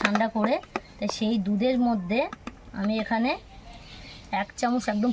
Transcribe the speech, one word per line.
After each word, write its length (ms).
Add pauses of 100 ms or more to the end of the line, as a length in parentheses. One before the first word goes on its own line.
ঠান্ডা 240 (100)
করে, 180 (420)
তাই 120 (100)
সেই 160 (120)
দুধের 300 (100)
মধ্যে 340 (600)
আমি 220
এখানে 280 (1080)
এক 80 (100)
চামচ 340
একদম 200